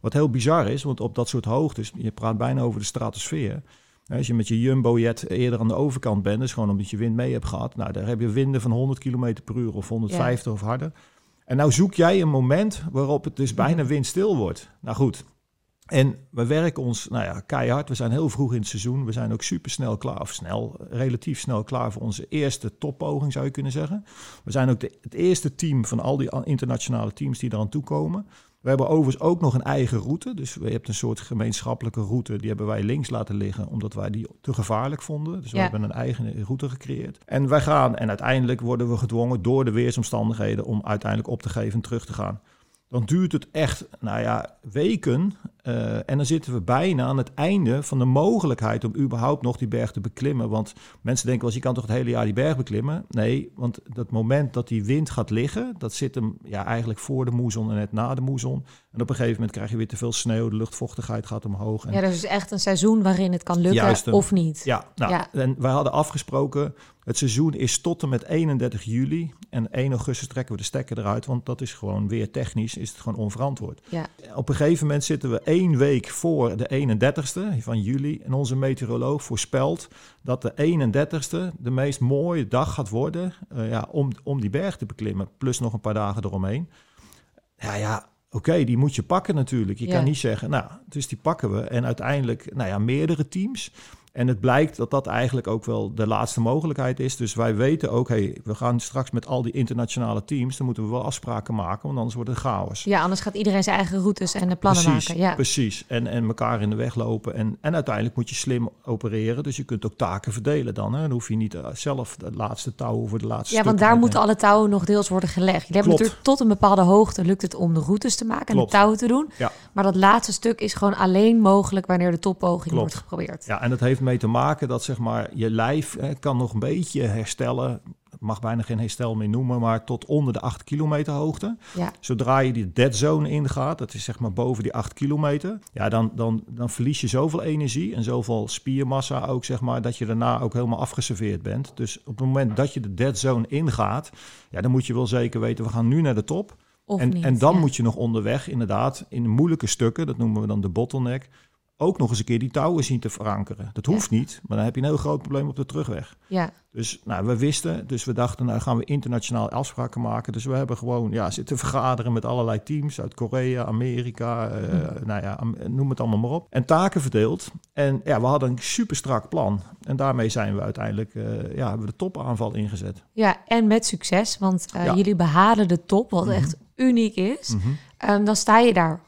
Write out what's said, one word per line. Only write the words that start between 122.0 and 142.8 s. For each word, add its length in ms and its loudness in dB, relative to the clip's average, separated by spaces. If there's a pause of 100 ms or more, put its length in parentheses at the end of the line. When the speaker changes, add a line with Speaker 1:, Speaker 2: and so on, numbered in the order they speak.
Speaker 2:
de 80 0
toppoging 440 0
Speaker 1:
Klopt. 160 0
Speaker 2:
wordt 160 0
geprobeerd. 500 -8
Speaker 1:
Ja, 160 -2
en 80 2
dat 100 0
heeft 240 4
mee 140 2
te 100 0
maken 400 2
dat, 160 -2
zeg 140 -4
maar, 360 -2
je 160 0
lijf, 500 0
hè, 160 -4
kan 220 -2
nog 160 -2
een 60 0
beetje 420 -2
herstellen. 800 -2 (280)
Het 120 -20
mag 180 -4
bijna 240 -2
geen 160 -4
herstel 360 -4
meer 140 -2
noemen, 300 0
maar 260 0
tot 200 -6
onder 280 2
de 60 -2
acht 240 -6
kilometer 500 -2
hoogte. 440 -4 (180)
Speaker 2:
Ja. 240 -4
Speaker 1:
Zodra 400 2
je 140 2
die 200 -2
dead 220 4
zone 340 2
ingaat, 480 -2
dat 160 -10
is, 100 -10
zeg 160 -8
maar, 140 -2
boven 300 0
die 100 -4
acht 200 -4
kilometer, 640 0 (140)
ja, 160 -2
dan, 260 2
dan, 340 0
dan 200 -4
verlies 320 -2
je 60 -2
zoveel 340 2
energie 540 0
en 80 -2
zoveel 440 0
spiermassa 800 -2
ook, 200 -4
zeg 160 -4
maar, 200 -2
dat 160 -4
je 80 -4
daarna 340 0
ook 140 -2
helemaal 260 0
afgeserveerd 640 -4
bent. 340 -6
Dus 240 -6
op 180 -12
het 100 -2
moment 280 2
dat 180 0
je 60 -4
de 140 -6